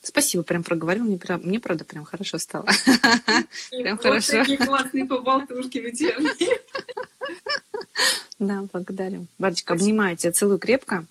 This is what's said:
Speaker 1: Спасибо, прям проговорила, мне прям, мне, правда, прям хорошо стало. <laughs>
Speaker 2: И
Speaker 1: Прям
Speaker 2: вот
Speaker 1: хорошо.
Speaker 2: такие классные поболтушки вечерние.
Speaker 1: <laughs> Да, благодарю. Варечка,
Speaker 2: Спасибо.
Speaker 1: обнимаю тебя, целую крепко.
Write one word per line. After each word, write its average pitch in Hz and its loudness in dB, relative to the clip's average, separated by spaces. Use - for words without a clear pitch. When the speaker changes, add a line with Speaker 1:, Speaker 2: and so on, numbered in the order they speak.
Speaker 1:
Спасибо, - 0
прям 170 -2
проговорила, 175 0
мне 202 0
прям, 175 -4
мне, 190 -2
правда, 156 -4
прям 151 -12
хорошо 170 -8
стало. - -6
<laughs> 233 4
Speaker 2:
И 254 -6
Speaker 1:
Прям 214 -2
Speaker 2:
вот - -10
Speaker 1:
хорошо. - 2
Speaker 2:
такие 269 2
классные 262 0
поболтушки 254 -2
вечерние. 302 0
Speaker 1:
<laughs> - -20
Да, 196 -2
благодарю. 190 -6
Варечка, 180 0
Speaker 2:
Спасибо. 175 2
Speaker 1:
обнимаю 202 4
тебя, 170 0
целую 202 4
крепко. 202 0